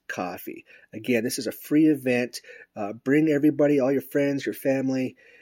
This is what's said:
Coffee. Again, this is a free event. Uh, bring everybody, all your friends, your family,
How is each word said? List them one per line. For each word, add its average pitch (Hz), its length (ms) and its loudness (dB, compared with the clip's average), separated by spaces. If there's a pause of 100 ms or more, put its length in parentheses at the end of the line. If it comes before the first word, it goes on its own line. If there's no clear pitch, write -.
Coffee. - 600 -10 (260)
Again, 113 320 -2
this 127 140 -4
is 117 80 -6
a 95 60 -4
free 156 340 2
event. 127 560 0 (340)
Uh, 104 160 -8
bring 147 380 2
everybody, 147 500 4
all 127 100 4
your 131 120 0
friends, 143 420 -2
your 135 100 -4
family, 131 600 -2 (260)